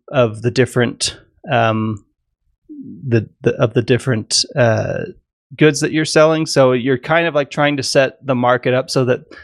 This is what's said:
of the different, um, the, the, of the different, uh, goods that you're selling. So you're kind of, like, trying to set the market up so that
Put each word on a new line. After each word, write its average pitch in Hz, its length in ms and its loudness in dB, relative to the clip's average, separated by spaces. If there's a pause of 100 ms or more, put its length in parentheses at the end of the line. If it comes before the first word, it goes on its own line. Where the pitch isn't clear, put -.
(120)
of 110 300 0
the 120 100 -2
different, - 680 -2 (320)
um, 110 520 0 (1040)
the, 113 220 0 (120)
the, - 100 0 (100)
of 117 140 0
the 123 80 2
different, 120 600 -2 (140)
uh, 113 460 0 (520)
goods 151 260 4
that 160 100 -2
you're 156 120 -2
selling. 156 440 2
So 131 260 4
you're 127 240 0
kind 170 300 0
of, 147 80 -4
like, 143 160 -4
trying 147 260 0
to 131 60 -4
set 135 420 0
the 135 100 -2
market 123 380 2
up 131 160 -2
so 131 160 0
that 120 160 0 (220)